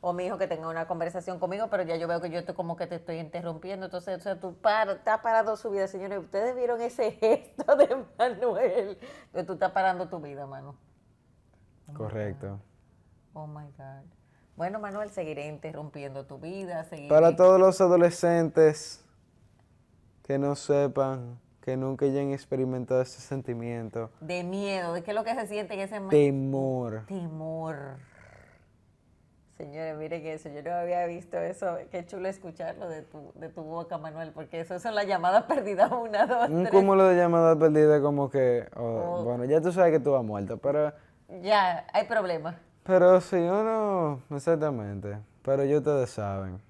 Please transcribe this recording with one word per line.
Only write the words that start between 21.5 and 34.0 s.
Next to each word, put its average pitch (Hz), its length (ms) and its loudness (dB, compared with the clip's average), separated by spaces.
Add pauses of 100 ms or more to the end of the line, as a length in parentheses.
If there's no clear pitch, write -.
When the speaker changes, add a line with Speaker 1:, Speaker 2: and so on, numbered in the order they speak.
Speaker 2:
que 131 140 -4
nunca 131 280 -2
hayan 139 280 0
experimentado 127 680 -2
ese - 180 -8
sentimiento. 117 880 -8 (100)
Speaker 1:
De 175 240 -8
miedo, 190 480 -6
¿de 170 100 -6
qué 208 100 -10
es - 20 -6
lo 220 100 -4
que 226 100 -4
se 233 120 -6
siente 208 280 -8
en 196 60 -8
ese 196 200 -8
mo- 190 100 -8
Speaker 2:
Temor. 135 960 0
Speaker 1:
Temor. 160 680 -10 (1800)
Señores, 156 400 -10
miren 156 300 -10
eso, 156 220 -12
yo 143 140 -14
no 165 100 -8
había 175 340 -2
visto 170 320 -8
eso. 170 380 -4 (140)
Qué 175 140 -8
chulo 185 240 -8
escucharlo 180 600 -10
de 156 140 -10
tu, 151 340 -20
de 160 120 -14
tu 165 140 -14
boca, 165 340 -10
Manuel, 156 360 -12